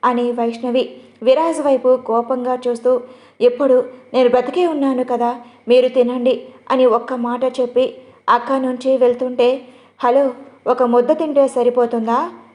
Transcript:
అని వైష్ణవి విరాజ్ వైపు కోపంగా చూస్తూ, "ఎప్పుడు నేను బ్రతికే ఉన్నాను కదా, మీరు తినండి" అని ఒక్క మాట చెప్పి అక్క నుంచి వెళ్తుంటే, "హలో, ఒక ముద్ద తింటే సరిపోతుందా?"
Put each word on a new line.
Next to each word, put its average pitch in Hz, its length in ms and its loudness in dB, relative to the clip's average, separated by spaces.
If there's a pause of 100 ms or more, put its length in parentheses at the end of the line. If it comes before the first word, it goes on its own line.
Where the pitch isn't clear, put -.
అని 240 280 0
వైష్ణవి 233 680 -4 (220)
విరాజ్ 302 380 2
వైపు 262 360 2 (100)
కోపంగా 247 520 -2 (100)
చూస్తూ, 240 320 0 (400)
"ఎప్పుడు 247 440 2 (300)
నేను 247 140 4
బ్రతికే 262 380 0
ఉన్నాను 269 380 -2
కదా, 240 320 -2 (320)
మీరు 254 200 4
తినండి" 247 600 0 (220)
అని 254 160 4
ఒక్క 233 260 0
మాట 240 320 -4 (160)
చెప్పి 247 380 -2 (300)
అక్క 233 240 0
నుంచి 262 440 -2
వెళ్తుంటే, 247 680 0 (420)
"హలో, 254 300 2 (320)
ఒక 247 160 0
ముద్ద 240 300 2
తింటే 294 360 0
సరిపోతుందా?" 240 800 -2 (240)